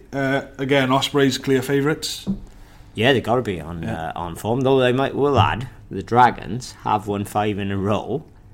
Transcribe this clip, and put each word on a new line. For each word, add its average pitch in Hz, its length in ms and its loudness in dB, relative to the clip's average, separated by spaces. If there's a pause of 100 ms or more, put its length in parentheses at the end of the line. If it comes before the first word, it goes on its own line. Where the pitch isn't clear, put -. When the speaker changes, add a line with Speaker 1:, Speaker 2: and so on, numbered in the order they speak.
(120)
Speaker 1:
Uh, 135 320 -2 (140)
again, 135 340 2
Ospreys 135 460 2
clear 131 240 0
favourites. 139 680 -2 (680)
Speaker 2:
Yeah, 117 180 4
they 113 80 2
gotta 117 220 0
be 95 180 -4
on, 82 220 -10
Speaker 1:
Yeah. 87 240 -6
Speaker 2:
uh, - 80 -6
on 85 200 -8
form. 120 260 -4
Though 131 180 4
they 123 140 4
might, 135 200 0
will 139 240 2
add, 95 300 2 (240)
the 95 100 -8
Dragons 117 680 2 (120)
have 107 220 0
won 101 200 -2
five 104 340 -2
in 101 100 -4
a 98 80 -4
row 101 460 -2 (300)